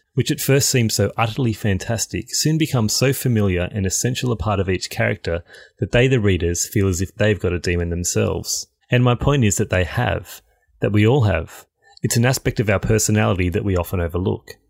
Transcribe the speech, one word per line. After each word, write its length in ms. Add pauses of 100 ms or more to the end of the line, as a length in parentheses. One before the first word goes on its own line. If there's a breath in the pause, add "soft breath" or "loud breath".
(140)
which 180
at 80
first 280
seem 220
so 260
utterly 360
fantastic, 840
soon 240
become 320
so 240
familiar 580
and 140
essential 460
a 40
part 240
of 80
each 220
character 540 (340 loud breath)
that 140
they, 160
the 120
readers, 480
feel 200
as 120
if 140
they've 260
got 140
a 60
demon 280
themselves. 800 (240)
And 140
my 100
point 300
is 120
that 140
they 140
have, 580 (380)
that 120
we 140
all 160
have. 440 (360 loud breath)
It's 140
an 100
aspect 340
of 80
our 120
personality 680
that 160
we 120
often 240
overlook 500 (200)